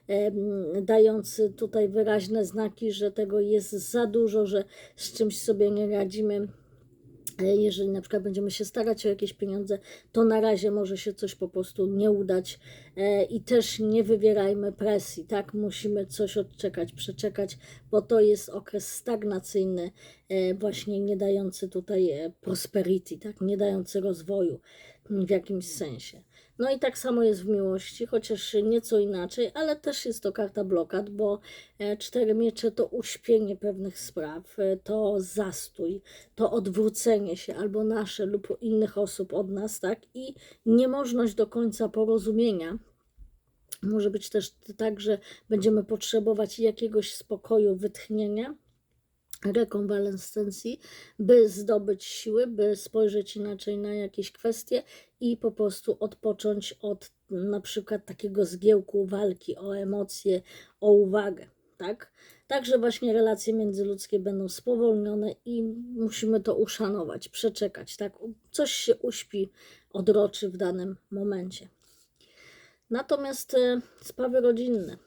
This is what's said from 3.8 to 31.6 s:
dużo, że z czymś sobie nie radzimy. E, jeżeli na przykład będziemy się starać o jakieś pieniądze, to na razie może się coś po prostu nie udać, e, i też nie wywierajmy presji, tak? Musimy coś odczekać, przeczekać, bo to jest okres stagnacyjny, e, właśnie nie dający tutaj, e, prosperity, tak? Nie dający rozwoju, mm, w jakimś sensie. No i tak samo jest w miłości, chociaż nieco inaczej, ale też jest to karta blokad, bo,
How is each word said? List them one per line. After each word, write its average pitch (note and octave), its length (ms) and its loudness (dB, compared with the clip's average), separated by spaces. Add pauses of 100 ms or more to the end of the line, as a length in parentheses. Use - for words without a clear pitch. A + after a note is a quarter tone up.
dużo, G#3+ 400 2
że G3 180 0 (320)
z - 160 -10
czymś G#3+ 280 0
sobie G3+ 300 2
nie G#3 160 0
radzimy. G3+ 640 -2 (920)
E, G3 140 4
jeżeli G3+ 320 2
na F#3+ 120 -2
przykład G3 220 -4
będziemy G3 280 -2
się G3+ 140 -4
starać A3 420 -2
o - 20 2
jakieś G3+ 240 -2
pieniądze, G3 460 -4 (340)
to A3+ 120 4
na A3 160 4
razie G#3 300 4
może G3+ 260 0
się G3 180 -6
coś G3 200 -6
po F#3 140 -6
prostu F#3 380 -2
nie G3 240 2
udać, F#3+ 500 0 (360)
e, G3+ 280 2
i A3+ 160 -2
też - 380 2
nie A3 260 2
wywierajmy G3+ 680 4
presji, G3 520 -2
tak? G3+ 300 -4
Musimy G#3 520 -2
coś G3+ 300 -4
odczekać, F#3+ 560 -4
przeczekać, G3 640 -6 (320)
bo G#3 120 4
to A3 180 4
jest G#3 280 4
okres G3+ 440 -8
stagnacyjny, F#3+ 960 -2 (380)
e, F#3 260 0
właśnie G3+ 460 -4
nie G3+ 160 0
dający G3 520 -2
tutaj, F#3 420 0
e, D3+ 300 -4
prosperity, F#3 800 -2
tak? G#3+ 220 -12
Nie F#3+ 160 0
dający F#3+ 440 -2
rozwoju, F3+ 600 -2 (500)
mm, F#3+ 160 0
w F3+ 40 0
jakimś F#3+ 380 -2
sensie. - 540 -10 (360)
No B3+ 120 0
i C4+ 80 0
tak B3+ 200 0
samo A#3+ 240 0
jest G#3+ 200 4
w F#3+ 60 -4
miłości, G3 580 -2
chociaż A3+ 560 -2
nieco A3+ 360 2
inaczej, G3+ 560 -2
ale D4+ 220 0
też D4 300 -6
jest A3+ 160 -4
to G3 100 -2
karta G3+ 320 -4
blokad, F#3+ 460 -2
bo, G#3 300 0 (380)